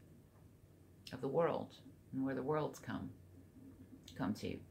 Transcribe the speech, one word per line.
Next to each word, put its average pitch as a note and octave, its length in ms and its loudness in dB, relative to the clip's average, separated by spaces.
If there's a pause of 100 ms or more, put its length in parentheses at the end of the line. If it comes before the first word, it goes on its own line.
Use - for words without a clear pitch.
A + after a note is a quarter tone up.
(1120)
of C3+ 80 -4
the C#3 80 2
world C#3+ 480 4 (360)
and C3 120 4
where C3+ 100 2
the C3 80 0
world's D3 360 2
come, - 320 -2 (1040)
come G#2+ 180 4
to." F#2 240 0 (120)